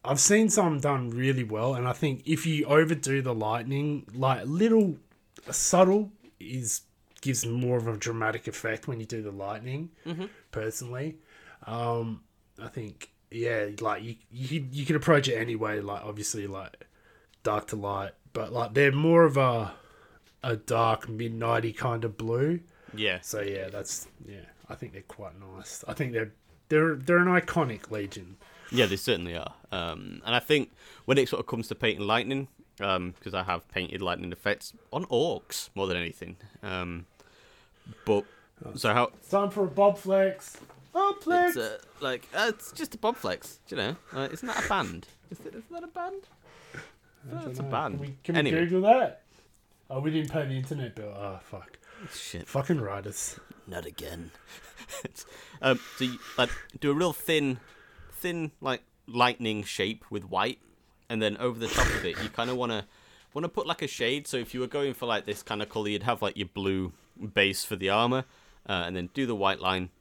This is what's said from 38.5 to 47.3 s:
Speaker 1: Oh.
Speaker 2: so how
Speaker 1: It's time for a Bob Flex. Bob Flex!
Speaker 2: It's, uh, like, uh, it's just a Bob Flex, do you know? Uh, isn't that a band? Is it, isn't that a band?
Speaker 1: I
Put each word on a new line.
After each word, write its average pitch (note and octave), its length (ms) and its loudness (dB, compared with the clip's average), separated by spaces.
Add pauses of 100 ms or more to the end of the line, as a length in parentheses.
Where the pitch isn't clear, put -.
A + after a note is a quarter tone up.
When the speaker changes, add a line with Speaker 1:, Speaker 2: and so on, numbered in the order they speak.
Speaker 1:
Oh. - 100 -12
Speaker 2:
so A2 180 2
how A#2+ 260 4
Speaker 1:
It's - 100 -20
time G3 220 2
for G3+ 140 0
a - 20 -4
Bob G3+ 300 6
Flex. F#3+ 600 0 (360)
Bob G4+ 280 2
Flex! F4 340 4
Speaker 2:
It's, A3 100 -2
uh, G#2+ 120 -6 (220)
like, B2+ 340 -4
uh, G#3 160 2
it's - 220 -8
just - 240 -8
a - 20 -16
Bob A3 200 -2
Flex, - 500 -6
do F#3 80 -8
you B2+ 60 -2
know? B2 140 -2 (180)
Uh, C3+ 180 -4
isn't B3 160 -10
that - 180 -2
a - 40 -6
band? F2+ 380 -2 (220)
Is - 120 -14
it, A#3 80 -14
isn't A3+ 220 -16
that E4+ 120 -12
a F4 40 -14
band? F#4 360 -8 (500)
Speaker 1:
I - 60 -12 (540)